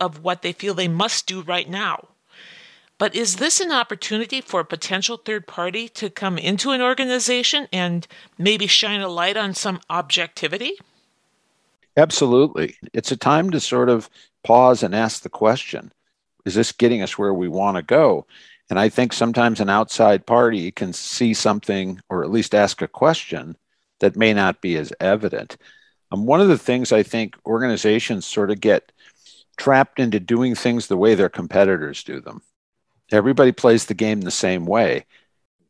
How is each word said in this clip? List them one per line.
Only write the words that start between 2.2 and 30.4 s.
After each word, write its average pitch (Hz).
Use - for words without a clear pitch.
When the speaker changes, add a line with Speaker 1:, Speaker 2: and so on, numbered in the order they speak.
Speaker 1:
But 202
is 214
this 294
an 359
opportunity 233
for -
a 165
potential 190
third 214
party 185
to 208
come 185
into 202
an 262
organization 247
and 175
maybe 202
shine 208
a 190
light 180
on 196
some 185
objectivity? 175
Speaker 2:
Absolutely. 143
It's -
a 127
time 160
to 156
sort 123
of 117
pause 123
and 95
ask 110
the -
question, -
"Is 92
this 113
getting 120
us 95
where 101
we 90
want 95
to 85
go?" 123
And 95
I 107
think 123
sometimes 117
an 101
outside 104
party 113
can 92
see -
something 98
or 90
at 87
least 110
ask 101
a 80
question 147
that 98
may 110
not 98
be 87
as 73
evident. 101
Um, 101
one 143
of 202
the 156
things 123
I 107
think 110
organizations 113
sort 101
of 101
get 104
trapped 139
into 110
doing 117